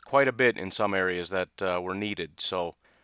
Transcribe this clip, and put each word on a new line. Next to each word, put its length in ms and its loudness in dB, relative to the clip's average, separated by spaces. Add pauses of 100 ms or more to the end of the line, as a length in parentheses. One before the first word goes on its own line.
Quite 220 4
a 60 2
bit 260 4
in 140 -6
some 220 0
areas 360 0
that, 320 -4
uh, 180 0
were 140 -4
needed. 460 -6
So, 340 -4 (300)